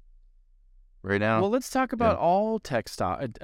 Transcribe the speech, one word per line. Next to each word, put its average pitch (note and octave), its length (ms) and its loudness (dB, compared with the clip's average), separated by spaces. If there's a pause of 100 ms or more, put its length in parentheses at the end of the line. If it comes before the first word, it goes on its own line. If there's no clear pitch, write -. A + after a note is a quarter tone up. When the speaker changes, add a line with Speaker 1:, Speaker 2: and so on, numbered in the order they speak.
(1040)
Speaker 1:
right G2+ 180 0
now. A2 200 2
Speaker 2:
Well, G3 100 2
let's C4 200 -2
talk C4 220 0
about A3+ 240 2
Speaker 1:
Yeah. - 60 -6
Speaker 2:
all G#3 360 2
tech A#2+ 300 -4
stock, F#2 340 -4
uh, C3 60 -4 (160)